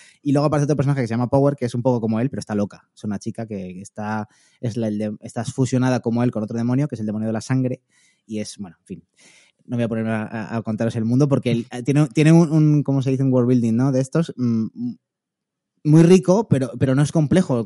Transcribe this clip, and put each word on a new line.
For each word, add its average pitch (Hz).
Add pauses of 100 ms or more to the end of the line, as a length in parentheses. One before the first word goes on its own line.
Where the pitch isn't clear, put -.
(220)
Y 143
luego 143
aparece 147
otro 147
personaje 139
que 117
se 113
llama 120
Power, 139
que -
es 113
un 120
poco 123
como 110
él, 131
pero 101
está -
loca. 101
Es -
una 101
chica 110
que 92
está, 107 (340)
es 113
la, 113
el 104
de-, 107
está 117
fusionada 127
como 117
él 123
con 107
otro 113
demonio, 123
que 131
es -
el 107
demonio 110
de 110
la 110
sangre, 127 (460)
y 107
es, -
bueno, 90
en -
fin. 80 (600)
No 120
voy 120
a 113
ponerme 113
a, 107
a, 110
a 110
contaros 113
el 113
mundo, 127
porque 123
el, 117 (180)
tiene, 147
tiene 156
un, 165
un, 151
¿cómo 139
se 131
dice? 135
Un 131
world 123
building, 117
¿no? 131
De 127
estos, 160
mm, 117 (1160)
muy 156
rico, 185
pero, 131
pero 131
no 143
es 147
complejo. 156